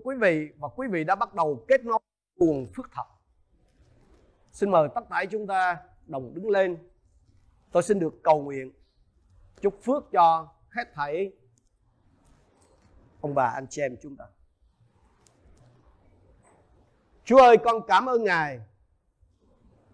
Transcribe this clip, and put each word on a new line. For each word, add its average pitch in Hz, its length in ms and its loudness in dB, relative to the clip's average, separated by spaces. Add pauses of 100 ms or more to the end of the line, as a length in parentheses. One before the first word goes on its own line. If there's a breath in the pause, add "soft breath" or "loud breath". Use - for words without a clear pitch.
quý 269 120 -8
vị 160 320 0 (100)
và 143 100 -12
quý 254 220 -10
vị 165 140 -4
đã 180 100 0
bắt 208 200 -6
đầu 151 340 -4
kết 262 160 2
nối 226 140 -4 (380)
nguồn 151 300 0
phước 95 260 -16
thật. 127 120 -10 (1500)
Xin 202 180 -2
mời 160 240 4
tất 233 60 -6 (100)
cả 175 200 -4
chúng 214 160 -8
ta 185 300 -2 (300)
đồng 135 280 -12
đứng 196 160 -8
lên. 190 280 0 (960)
Tôi 175 100 2
xin 202 160 0
được 160 240 -6
cầu 156 200 4
nguyện 135 300 -10 (880)
chúc 202 220 -2
phước 277 300 -2
cho 165 360 4 (220)
hết 240 140 -10 (100)
thảy 156 380 -6 (1900)
ông 143 140 -8
bà 135 100 2
anh 127 260 -6
chị 147 120 -8
em 127 200 -6
chúng 139 140 -18
ta. 120 80 -20 (3000)
Chúa 254 140 6
ơi, 240 260 10
con 226 220 -2
cảm 202 220 2
ơn 233 160 0
Ngài 156 360 -2 (1300)